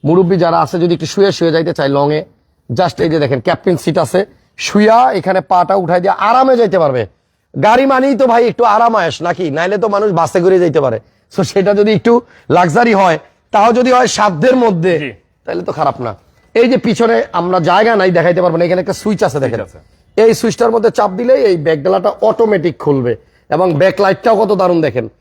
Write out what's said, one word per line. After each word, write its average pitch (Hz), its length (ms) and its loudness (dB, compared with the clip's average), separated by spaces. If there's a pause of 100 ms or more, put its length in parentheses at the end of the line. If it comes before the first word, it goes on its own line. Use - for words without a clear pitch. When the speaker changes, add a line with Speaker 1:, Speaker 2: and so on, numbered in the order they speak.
Speaker 1:
মুরব্বি 175 320 2
যারা 165 240 2
আছে 160 180 -2
যদি 170 160 0
একটু 160 120 -6
শুয়ে 196 260 0
শুয়ে 165 200 -2
যাইতে 165 200 -2
চায় 143 160 -2
লং 143 240 0
এ, 151 100 -2 (500)
just 180 300 -2
এই 170 60 0
যে 160 100 0
দেখেন 135 220 -2
ক্যাপ্টেন - 360 -2
সিট 165 220 -4
আছে, 185 280 -2 (300)
শুয়া 226 560 2
এখানে 185 280 -2
পাটা 180 340 0
উঠাই 180 260 0
দিয়ে 185 180 0
আরামে 254 380 2
যাইতে 208 220 0
পারবে। 131 280 0 (560)
গাড়ি 247 240 4
মানেই 269 300 0
তো 262 100 0
ভাই 240 200 2
একটু 233 180 -2
আরাম 226 300 2
আয়েশ 170 280 -2
নাকি, 175 280 -4
নাইলে 175 280 -2
তো 196 100 -2
মানুষ 202 240 -2
বাসে 165 280 0
করে 185 180 2
যাইতে 160 220 0
পারে। 120 200 -2 (360)
So 190 80 -2
সেটা 202 300 0
যদি 208 180 2
একটু 233 280 2 (300)
লাক্সারি 180 440 2
হয়, 180 240 2 (320)
তাও 220 220 2
যদি 247 200 2
হয় 247 140 2
সাধ্যের 208 500 0
মধ্যে, 185 420 0
Speaker 2:
জি। 139 140 -8 (320)
Speaker 1:
তাহলে 175 180 -8
তো 175 100 -8
খারাপ 143 280 -2
না। 113 140 -8 (400)
এই 233 140 4
যে 254 80 0
পিছনে 233 460 0 (100)
আমরা 180 280 -2
জায়গা 202 360 2
নাই 190 140 2
দেখাইতে 175 320 0
পারবো 170 140 0
না, 170 80 0
এখানে 180 160 0
একটা 190 120 -6
সুইচ 208 300 -4
আছে 147 180 -2
দেখেন। 117 200 -4
Speaker 2:
সুইচ 95 80 -12
আছে। - 540 -6
Speaker 1:
এই 220 120 4
সুইচটার 233 360 -2
মধ্যে 226 200 0
চাপ 208 200 -2
দিলেই 247 340 0
এই 190 120 2
ব্যাকডালাটা 165 520 -2
অটোমেটিক 208 680 -2
খুলবে 127 380 -2 (340)
এবং 170 240 0
ব্যাকলাইটটাও 190 600 0
কত 208 160 0
দারুণ 180 280 0
দেখেন। 123 280 -4 (120)